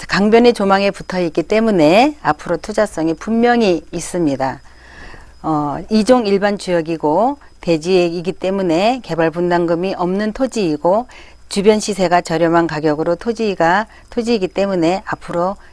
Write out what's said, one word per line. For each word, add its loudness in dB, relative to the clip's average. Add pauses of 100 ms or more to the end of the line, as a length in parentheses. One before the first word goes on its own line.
강변의 4
조망에 2
붙어 -6
있기 -2
때문에 4
앞으로 -2
투자성이 -2
분명히 2
있습니다. -4 (840)
어, -4 (100)
이 2
종 4
일반 0
주역이고 -2 (200)
대지이기 0
때문에 -2
개발 -2
분담금이 -2
없는 -2
토지이고 -2 (420)
주변 2
시세가 0
저렴한 2
가격으로 0
토지가, 0 (240)
토지이기 -2
때문에 0
앞으로 -6 (160)